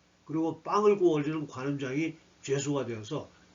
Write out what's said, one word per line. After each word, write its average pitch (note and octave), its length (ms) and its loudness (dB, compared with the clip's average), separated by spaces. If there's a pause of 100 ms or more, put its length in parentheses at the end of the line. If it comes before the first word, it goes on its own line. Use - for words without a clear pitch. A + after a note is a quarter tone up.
(240)
그리고 D#3+ 380 -2
빵을 G3+ 360 4
구워 F3 140 6
올리는 D3+ 340 0
관원장이 C#3 720 -4 (260)
죄수가 C#3 440 -2
되어서 A2+ 440 -8 (240)